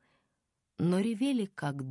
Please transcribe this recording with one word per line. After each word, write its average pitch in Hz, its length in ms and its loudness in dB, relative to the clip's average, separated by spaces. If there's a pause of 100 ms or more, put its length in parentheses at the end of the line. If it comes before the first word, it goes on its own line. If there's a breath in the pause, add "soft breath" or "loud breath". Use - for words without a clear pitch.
(760)
Но 180 220 2
ревели 233 460 0
как 139 460 -6